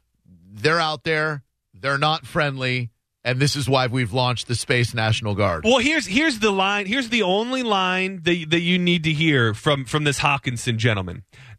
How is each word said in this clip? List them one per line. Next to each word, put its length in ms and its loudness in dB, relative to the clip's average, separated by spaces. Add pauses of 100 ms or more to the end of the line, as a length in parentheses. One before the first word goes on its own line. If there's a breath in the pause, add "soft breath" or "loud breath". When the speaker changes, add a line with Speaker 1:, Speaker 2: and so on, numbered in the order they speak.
(560)
Speaker 1:
They're 240 0
out 240 -2
there. 400 -2 (300)
They're 240 -4
not 300 0
friendly. 640 -2 (340)
And 140 0
this 160 2
is 140 -2
why 180 4
we've 260 -2
launched 340 0
the 80 -4
Space 380 0
National 400 0
Guard." 300 0
Speaker 2:
Well, 160 4
here's, 260 0
here's 340 0
the 120 2
line. 340 0
Here's 240 -2
the 140 0
only 400 0
line 600 -2
that, 260 0
that 100 2
you 180 2
need 280 2
to 80 2
hear 420 2
from, 300 0
from 180 -2
this 160 0
Hawkinson 580 -2
gentleman. 460 -2 (360 loud breath)